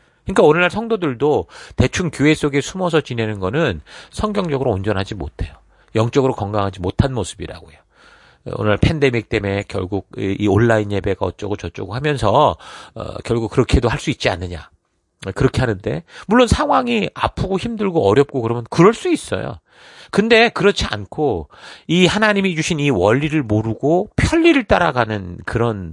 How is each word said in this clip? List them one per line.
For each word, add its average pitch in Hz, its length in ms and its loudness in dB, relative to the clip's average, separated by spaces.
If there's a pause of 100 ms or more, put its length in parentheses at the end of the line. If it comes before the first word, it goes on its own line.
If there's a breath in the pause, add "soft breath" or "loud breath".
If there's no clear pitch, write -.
(240)
그러니까 190 180 0
오늘날 170 280 6
성도들도 151 760 -2 (300 loud breath)
대충 156 340 0
교회 151 240 2
속에 143 260 -2
숨어서 170 420 -2
지내는 110 360 -4
거는 95 420 -2 (300 loud breath)
성경적으로 165 600 -2
온전하지 98 420 -2
못해요. - 400 -10 (400 soft breath)
영적으로 123 400 2
건강하지 98 460 -4
못한 104 320 0
모습이라고요. - 640 -10 (800 soft breath)
오늘 104 220 0
팬데믹 135 500 2
때문에 101 400 -2
결국 95 480 -6
이, 98 220 -2
이 104 100 0
온라인 107 420 4
예배가 98 360 -2
어쩌고 101 300 -6
저쩌고 98 380 -10
하면서, 127 640 2 (380 loud breath)
어, - 280 -12
결국 113 280 -2
그렇게도 120 400 2
할 147 80 -2
수 - 100 -10
있지 - 220 -2
않느냐. 87 400 -8 (640)
그렇게 - 260 2
하는데, 123 440 -4 (220 loud breath)
물론 240 220 4
상황이 247 640 0
아프고 190 460 -4
힘들고 196 500 0
어렵고 131 320 4
그러면 117 300 -2
그럴 196 240 4
수 - 160 -4
있어요. 113 500 -4 (500 loud breath)
근데 226 380 4
그렇지 - 380 0
않고 104 640 -4 (360 loud breath)
이 180 200 4
하나님이 196 500 0
주신 156 240 -2
이 147 80 2
원리를 135 540 2
모르고 113 720 0
편리를 320 480 4
따라가는 110 800 -2
그런 107 480 -4